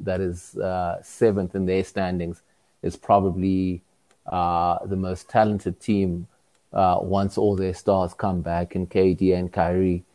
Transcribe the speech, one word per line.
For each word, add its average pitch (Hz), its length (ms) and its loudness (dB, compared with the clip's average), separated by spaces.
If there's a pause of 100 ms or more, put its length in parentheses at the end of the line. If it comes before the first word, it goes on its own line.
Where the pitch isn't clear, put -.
that 92 200 -4
is, 87 360 -6
uh, 92 440 -4
seventh 101 540 0
in 95 100 -2
their 95 180 2
standings, 90 600 -6 (400)
is 87 120 -4
probably, 95 840 0 (460)
uh, 87 580 0
the 98 120 -4
most 92 320 -6
talented 104 500 0
team, 92 480 0 (460)
uh, 92 280 2
once 98 360 -2
all 101 180 2
their 92 180 -2
stars 92 400 0
come 92 280 -2
back 85 340 -4
in 92 100 -2
K 92 280 4
D 92 200 2
and 90 180 -2
Kyrie. 90 520 0 (120)